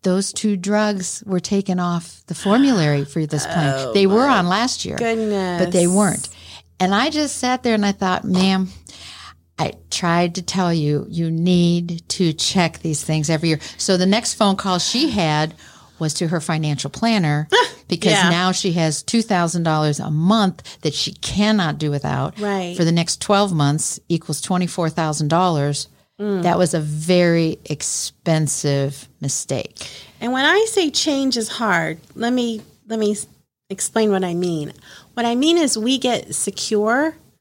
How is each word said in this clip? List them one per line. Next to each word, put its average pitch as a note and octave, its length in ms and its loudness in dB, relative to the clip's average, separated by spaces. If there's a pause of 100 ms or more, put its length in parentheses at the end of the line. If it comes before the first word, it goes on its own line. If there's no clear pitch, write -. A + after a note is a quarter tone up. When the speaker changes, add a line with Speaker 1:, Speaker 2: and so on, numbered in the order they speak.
Speaker 1:
those F#3+ 300 0
two G#3 260 -2
drugs G#3 680 -2
were F#3 140 -2
taken G3 400 -2
off F3 460 -4
the D#3+ 80 -10
formulary F#3 720 2
for D#3 180 -4
this D3 220 -4
plan. D3+ 320 0
Speaker 2:
Oh, C3 160 -4
Speaker 1:
They G3 120 4
were A3+ 200 4
Speaker 2:
my B3 120 4
Speaker 1:
on F3 100 2
last G#3+ 360 -2
year, - 140 -6
Speaker 2:
goodness. G3+ 680 0
Speaker 1:
but F3 80 -2
they F3 140 4
weren't." F#3+ 420 2 (520)
And F#3 140 2
I B3+ 160 2
just D4+ 260 -2
sat B3+ 260 0
there A#3 120 2
and G#3 120 2
I G3+ 60 2
thought, F#3 320 -2
Ma'am, F#3 440 2 (920)
I - 100 -2 (180)
tried F3 460 0
to F#3 60 -6
tell F3+ 300 0
you, D3 360 0
you E3 220 -2
need E3+ 800 2
to E3+ 220 0
check E3 480 0
these D#3 240 -4
things D#3 260 -2
every E3 200 0
year. D3+ 100 0 (180)
So F#3+ 180 0
the F#3 100 2
next G#3+ 280 0
phone G3 220 2
call F#3 220 -2
she C4 320 0
had D#3 440 0 (440)
was D#3 160 -2
to E3+ 140 -2
her E3 120 -2
financial D3+ 500 -2
planner D#3+ 580 0 (200)
Speaker 2:
<laughs> - 200 -20
Speaker 1:
because F3+ 240 0
Speaker 2:
Yeah. F3+ 180 4
Speaker 1:
now F3+ 220 2
she F3+ 200 0
has D#3+ 300 0
two A3+ 200 0
thousand F3 400 0
dollars D3+ 380 2
a D3 100 -4
month F#3 520 2 (200)
that D3+ 120 -2
she - 180 -4
cannot F#3+ 680 0
do D3+ 120 -2
without C#3 500 -2
Speaker 2:
Right. F#3+ 360 -4
Speaker 1:
for F3 80 2
the E3 60 4 (100)
next - 200 -4
twelve G3+ 320 2
months D3 560 0
equals E3 320 -4
twenty-four F3+ 500 -2
thousand D#3 380 -2
dollars. D#3 600 0 (320)
Speaker 2:
Mm. G3+ 220 -2
Speaker 1:
That E3+ 160 2
was F3+ 160 2
a D#3+ 60 0
very E3 800 2 (640)
expensive C#3+ 840 0 (120)
mistake. - 580 -6 (420)
Speaker 2:
And A#3+ 120 -4
when C4 120 0
I G4 260 4
say E4 200 2
change C4+ 460 0
is A3 120 -4
hard, E3+ 500 -2 (160)
let A#3 180 -2
me, A#3 300 -2 (260)
let A3 100 -4
me G#3+ 140 2
s-, G3+ 140 -6 (440)
explain G#3+ 400 0
what F#3+ 140 2
I F3 100 -4
mean. E3+ 380 -4 (420)
What A#3+ 120 -2
I A#3 80 0
mean D#4+ 240 2
is D4 180 2
we A#3+ 220 0
get A#3+ 360 -2
secure A3 840 -2 (240)